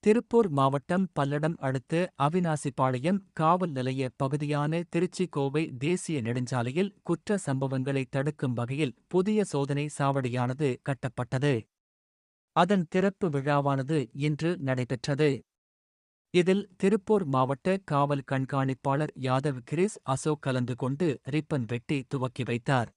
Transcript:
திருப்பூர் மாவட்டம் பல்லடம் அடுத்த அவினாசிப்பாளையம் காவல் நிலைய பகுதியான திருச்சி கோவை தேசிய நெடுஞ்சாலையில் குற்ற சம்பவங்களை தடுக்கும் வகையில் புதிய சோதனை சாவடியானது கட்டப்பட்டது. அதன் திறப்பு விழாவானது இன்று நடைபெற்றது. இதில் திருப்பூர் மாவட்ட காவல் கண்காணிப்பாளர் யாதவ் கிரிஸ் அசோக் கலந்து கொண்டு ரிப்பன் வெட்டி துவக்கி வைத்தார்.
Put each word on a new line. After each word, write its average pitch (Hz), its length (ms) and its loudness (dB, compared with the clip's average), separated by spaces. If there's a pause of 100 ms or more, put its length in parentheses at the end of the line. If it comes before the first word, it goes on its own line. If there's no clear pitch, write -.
திருப்பூர் 226 440 4
மாவட்டம் 143 640 2
பல்லடம் 147 460 0
அடுத்த 135 340 -4 (300)
அவினாசிப்பாளையம் 151 960 0 (120)
காவல் 175 400 2
நிலைய 131 440 -2
பகுதியான 147 760 -2
திருச்சி 180 360 0
கோவை 143 360 -2 (160)
தேசிய 156 420 -2
நெடுஞ்சாலையில் 127 720 -2 (100)
குற்ற 180 360 -2
சம்பவங்களை 135 720 -2
தடுக்கும் 139 440 -2
வகையில் 123 420 -2 (120)
புதிய 202 360 2
சோதனை 143 440 -2
சாவடியானது 131 840 0 (140)
கட்டப்பட்டது. 131 720 -2 (1000)
அதன் 180 320 4
திறப்பு 190 400 0
விழாவானது 143 680 0 (180)
இன்று 151 420 0
நடைபெற்றது. 135 720 0 (1040)
இதில் 190 300 4 (120)
திருப்பூர் 202 480 2
மாவட்ட 135 600 0
காவல் 143 420 0
கண்காணிப்பாளர் 135 920 -2
யாதவ் 131 460 0
கிரிஸ் 180 380 -2
அசோக் 147 400 -2
கலந்து 127 340 -2
கொண்டு 143 300 -2 (180)
ரிப்பன் 147 420 -2
வெட்டி 120 320 -4 (100)
துவக்கி 127 340 -4
வைத்தார். 120 540 0